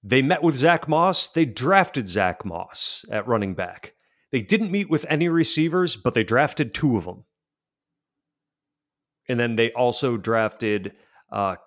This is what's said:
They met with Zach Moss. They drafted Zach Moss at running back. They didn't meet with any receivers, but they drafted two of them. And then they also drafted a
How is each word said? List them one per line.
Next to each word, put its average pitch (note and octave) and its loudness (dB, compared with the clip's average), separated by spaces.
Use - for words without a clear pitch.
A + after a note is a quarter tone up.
They B2 4
met D#3 0
with D#3+ 2
Zach D#3+ 2
Moss. E3 2
They E3 2
drafted C3 0
Zach F#2 -2
Moss - -6
at G#2+ -4
running G2+ 0
back. F#2 -10
They C3 0
didn't G3+ 0
meet G3 -2
with D#3 0
any D#3 0
receivers, E3 0
but A#2+ -2
they A2+ 2
drafted C3+ 0
two B2+ 0
of E2+ -4
them. - -14
And B2 -2
then A#2 0
they A2+ 2
also A#2+ 0
drafted G#2+ -2
a G2 -4